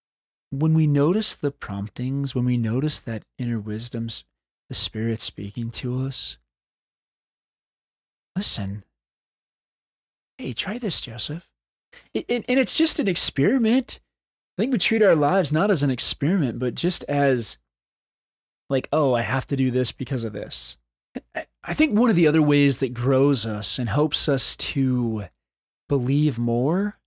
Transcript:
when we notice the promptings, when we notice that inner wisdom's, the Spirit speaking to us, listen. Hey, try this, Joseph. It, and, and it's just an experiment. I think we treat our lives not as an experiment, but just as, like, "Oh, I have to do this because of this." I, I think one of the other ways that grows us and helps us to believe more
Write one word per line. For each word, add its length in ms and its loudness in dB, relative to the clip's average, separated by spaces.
when 220 2
we 140 4
notice 480 2
the 160 -4
promptings, 840 -6
when 120 0
we 100 2
notice 440 0
that 220 -8
inner 200 -2
wisdom's, 680 -6
the 60 -6
Spirit 460 -2
speaking 500 -8
to 280 -6
us, 400 -4
listen. 480 -4
Hey, 180 -8
try 240 -6
this, 240 -4
Joseph. 480 -8
It, 140 -6
and, 200 -2
and 100 2
it's 180 2
just 220 2
an 100 2
experiment. 920 2
I 60 -2
think 100 -2
we 60 2
treat 240 2
our 120 6
lives 380 2
not 180 2
as 120 2
an 80 2
experiment, 680 0
but 160 -2
just 300 -2
as, 540 0
like, 240 -2
"Oh, 220 2
I 80 0
have 240 -2
to 100 -4
do 140 2
this 220 0
because 320 -6
of 80 -6
this." 460 -10
I, 120 -8
I 100 -6
think 240 2
one 120 4
of 60 4
the 100 6
other 160 4
ways 360 4
that 160 -2
grows 520 2
us 320 -2
and 100 -2
helps 400 0
us 280 2
to 680 -2
believe 500 2
more 680 0